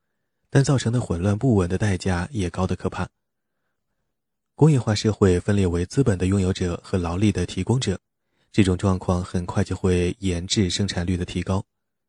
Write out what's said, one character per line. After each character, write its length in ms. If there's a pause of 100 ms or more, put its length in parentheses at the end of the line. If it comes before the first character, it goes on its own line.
(500)
但 120
造 140
成 160
的 80
混 180
乱 200
不 160
稳 120
的 120
代 180
价 340
也 200
高 160
得 100
可 140
怕。 180 (1500)
工 140
业 80
化 160
社 200
会 260
分 160
裂 100
为 220
资 160
本 160
的 80
拥 140
有 120
者 300
和 160
劳 180
力 140
的 160
提 160
供 160
者， 220 (500)
这 140
种 120
状 220
况 240
很 240
快 160
就 140
会 420
延 260
至 240
生 200
产 180
率 100
的 80
提 200
高。 200 (440)